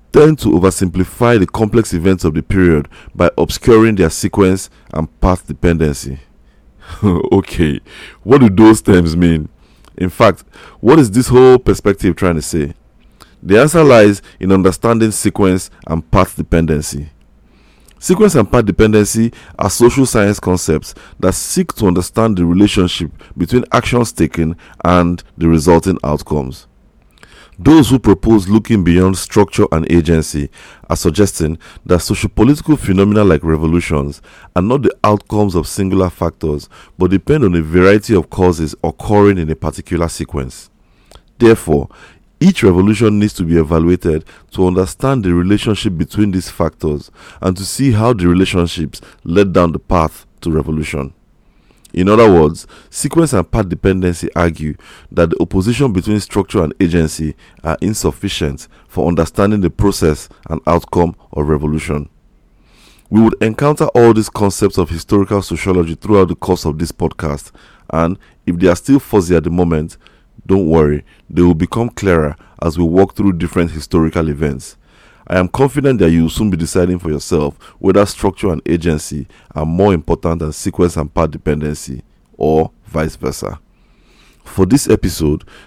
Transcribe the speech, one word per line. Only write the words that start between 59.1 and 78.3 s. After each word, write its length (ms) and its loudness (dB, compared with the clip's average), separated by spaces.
the 80 0
process 580 -2
and 180 -8
outcome 480 0
of 120 -4
revolution. 640 -4
We 100 2
would 220 2
encounter 460 -2
all 260 4
these 160 -2
concepts 480 -2
of 100 0
historical 540 -2
sociology 520 -4
throughout 340 0
the 60 -6
course 300 -4
of 140 -4
this 140 -6
podcast, 600 -8
and 280 -2
if 100 -4
they 120 2
are 60 4
still 240 0
fuzzy 380 0
at 80 0
the 60 -6
moment, 480 -2
don't 240 2
worry, 340 2
they 140 0
will 120 4
become 360 -4
clearer 460 -2
as 160 -4
we 60 0
walk 300 2
through 200 0
different 380 -4
historical 580 -2
events. 480 -8
I 100 -2
am 80 0
confident 540 0
that 100 4
you 120 2
will 80 0
soon 200 -2
be 60 -2
deciding 420 -2
for 100 -10
yourself 480 -4
whether 260 2
structure 440 -4